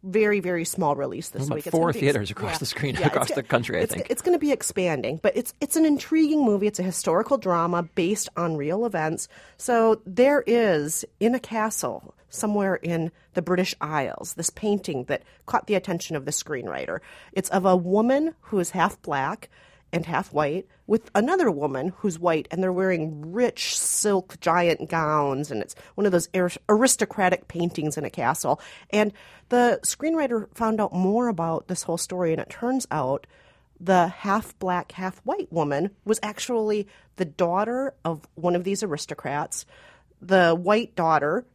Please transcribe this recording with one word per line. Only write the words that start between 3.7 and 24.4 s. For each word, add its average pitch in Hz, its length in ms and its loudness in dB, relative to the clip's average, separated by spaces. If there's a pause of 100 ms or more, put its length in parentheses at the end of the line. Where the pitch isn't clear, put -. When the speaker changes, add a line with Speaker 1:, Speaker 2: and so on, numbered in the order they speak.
Speaker 2:
I - 20 2
Speaker 1:
it's, - 120 -2
Speaker 2:
think. - 160 -6
Speaker 1:
it's - 120 -2
gonna 349 180 2
be 294 120 0
expanding, 160 720 -2
but - 160 2
it's, - 240 -6
it's - 140 -2
an 320 100 4
intriguing 302 580 2
movie. 208 240 2
It's 208 120 -4
a 185 40 -2
historical 185 540 0
drama 175 460 0
based 180 520 -2
on 165 220 -2
real 165 280 -2
events. 165 420 -4 (300)
So 226 480 2
there 254 420 4
is, 190 580 2 (140)
in 226 160 4
a 254 40 -2
castle 214 760 -6 (160)
somewhere 202 460 0
in 165 360 -2 (220)
the 180 80 0
British 180 400 0
Isles, 151 540 -4
this 170 160 -4
painting 196 540 -2
that - 180 -4 (240)
caught - 200 0
the 208 80 2
attention 180 420 -2
of 135 80 -6
the 156 60 -6
screenwriter. 95 680 -6 (320)
It's - 180 -4
of 185 160 2
a 185 120 6
woman 233 640 2
who - 180 -2
is 170 120 -2
half 175 300 0
black 143 480 -4 (440)
and 165 120 -2
half - 280 -4
white 151 340 0 (180)
with 220 300 0
another 277 340 4
woman 143 480 -2
who's 170 220 -2
white, 170 320 2
and 170 100 -2
they're 185 120 0
wearing 160 580 -2
rich - 480 0
silk - 640 0